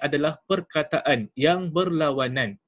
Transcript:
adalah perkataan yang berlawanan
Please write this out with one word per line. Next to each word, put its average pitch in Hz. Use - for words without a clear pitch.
adalah 147
perkataan 147
yang 170
berlawanan 135